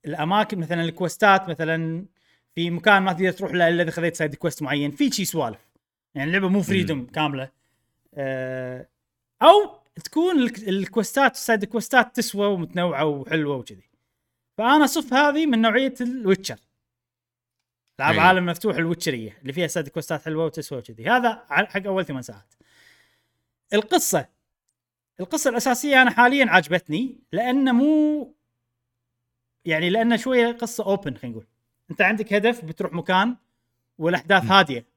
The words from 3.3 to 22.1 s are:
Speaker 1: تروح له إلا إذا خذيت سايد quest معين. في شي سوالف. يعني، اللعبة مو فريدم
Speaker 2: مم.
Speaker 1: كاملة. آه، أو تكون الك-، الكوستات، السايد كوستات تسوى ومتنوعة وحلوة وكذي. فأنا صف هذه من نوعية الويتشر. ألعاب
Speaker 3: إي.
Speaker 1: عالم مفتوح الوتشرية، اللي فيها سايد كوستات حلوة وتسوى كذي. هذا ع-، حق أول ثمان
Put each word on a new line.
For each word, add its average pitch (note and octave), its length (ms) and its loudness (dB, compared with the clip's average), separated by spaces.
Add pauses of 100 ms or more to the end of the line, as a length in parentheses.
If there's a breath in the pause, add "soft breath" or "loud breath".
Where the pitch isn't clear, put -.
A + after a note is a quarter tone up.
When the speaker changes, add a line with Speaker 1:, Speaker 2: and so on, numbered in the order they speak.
Speaker 1:
تروح F#3 200 -8
له F3 180 2
إلا F3 140 2
إذا E3 80 -2
خذيت E3+ 240 -4
سايد D3+ 200 -4
quest - 260 -6
معين. C#3+ 300 -2
في B3 200 0
شي F#3+ 140 -4
سوالف. B2 340 -4 (560)
يعني، C#3 120 -4
اللعبة F#3 220 0
مو G3 120 4
فريدم D#3+ 360 0
Speaker 2:
مم. B2 80 -8
Speaker 1:
كاملة. C#3 440 -6 (640)
آه، C3 760 -8 (540)
أو G4 380 6 (240)
تكون E4 360 0
الك-، A3 300 -2
الكوستات، G#3 640 0
السايد G#3+ 320 -2
كوستات A#3+ 500 0
تسوى G3+ 320 -2
ومتنوعة F3 580 -2
وحلوة D3 500 -2
وكذي. A2 340 -14 (680)
فأنا C#4 280 4
صف C4 280 -2
هذه D4 320 4
من A#3 160 2
نوعية A#3+ 400 2
الويتشر. F#3+ 560 -2 (1400)
ألعاب - 160 2
Speaker 3:
إي. - 40 2
Speaker 1:
عالم F3+ 260 6
مفتوح F3 300 -2
الوتشرية، D#3+ 680 -4
اللي C3+ 120 -10
فيها E3+ 140 -4
سايد C#3+ 220 -6
كوستات D#3+ 320 -6
حلوة D#3+ 240 -4
وتسوى D3 360 -8
كذي. A#2 280 -10
هذا A#3+ 400 0
ع-، E3+ 160 0
حق G3 200 -8
أول F#3+ 200 -2
ثمان C3+ 160 -10